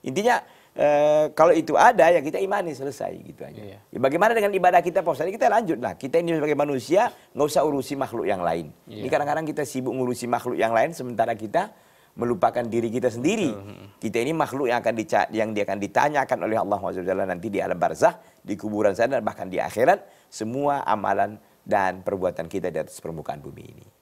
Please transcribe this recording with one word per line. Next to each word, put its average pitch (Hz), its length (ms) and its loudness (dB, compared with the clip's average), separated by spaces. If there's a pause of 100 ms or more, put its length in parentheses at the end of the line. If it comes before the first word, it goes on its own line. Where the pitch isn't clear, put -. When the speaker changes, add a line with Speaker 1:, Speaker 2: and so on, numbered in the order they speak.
Speaker 1:
Intinya, 214 380 0 (320)
eh, 151 640 4
kalau 165 180 6
itu 160 240 2
ada 208 320 8
ya 170 160 4
kita 156 160 -4
imani, 196 320 -2
selesai 127 480 -8
gitu - 240 -18
aja. 107 160 -16
Speaker 2:
Iya. 98 240 -16
Speaker 1:
Ya, - 160 -10
bagaimana 165 320 4
dengan 208 180 2
ibadah 185 300 4
kita, 180 240 0
Pak 165 80 0
Ustaz? 147 160 -2
Kita 220 240 0
lanjutlah. 151 420 0
Kita 135 240 -2
ini 170 220 2
sebagai 147 160 0
manusia 147 560 2 (240)
nggak 143 140 2
usah 151 180 2
urusi 139 260 -2
makhluk 117 300 -4
yang 95 160 0
lain. 82 320 -2 (160)
Speaker 2:
Iya. 107 160 -12
Speaker 1:
Ini 127 80 -6
kadang-kadang 147 320 0
kita 151 180 -4
sibuk 131 300 -4
ngurusi 123 340 -4
makhluk 123 300 -2
yang 110 160 2
lain 135 240 2
sementara 117 400 -4
kita 110 400 -4 (420)
melupakan 117 480 0
diri 113 240 -2
kita 120 240 0
sendiri. 151 400 0
Speaker 2:
Betul, 101 160 -12
hmm. 101 160 -18 (160)
Speaker 1:
Kita 113 160 -4
ini 131 160 0
makhluk 143 320 -2
yang 117 160 0
akan 113 160 0
dica-, 107 320 0
yang 110 240 -2
dia 101 160 -2
akan 98 80 -2
ditanyakan 127 640 0
oleh 107 160 0
Allah 98 240 0
Azza 90 160 -4
wa 87 80 -6
Jalla 95 240 -2
nanti 90 160 -6
di 101 160 -2
alam 90 160 -2
barzakh, 87 640 -2
di 101 160 -6
kuburan 104 400 0
sana, 120 240 2
dan - 20 -10
bahkan 101 220 -6
di 92 160 -4
akhirat, 131 400 2 (240)
semua 139 560 -4
amalan 101 560 0 (240)
dan 95 400 0
perbuatan 90 480 -2
kita 90 240 -4
di 78 80 -4
atas - 160 -10
permukaan 80 400 -10
bumi 71 260 -16
ini. - 220 -20 (160)